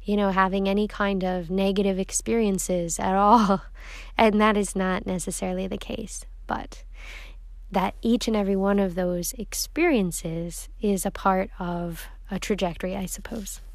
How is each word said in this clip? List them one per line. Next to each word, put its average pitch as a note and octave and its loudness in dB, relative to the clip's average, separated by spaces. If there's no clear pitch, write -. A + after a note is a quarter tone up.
you G#3 0
know, G3+ 4
having F#3+ 2
any G#3 2
kind G3 0
of F3+ -2
negative G3 2
experiences F#3+ 0
at F#3+ 2
all. G3+ 6
<laughs> - -16
And G#3+ 6
that G#3+ 6
is G3+ 0
not F#3 0
necessarily F#3 -4
the G3 -6
case, - -8
but - -6
that F#3+ 0
each A#3 2
and A3+ 2
every G3 2
one G3 4
of F#3+ 0
those F3+ 0
experiences F#3 -2
is G3+ 2
a G3 -2
part F#3+ 2
of F3 -4
a F#3 -2
trajectory, F#3 -2
I F#3+ -4
suppose, - -10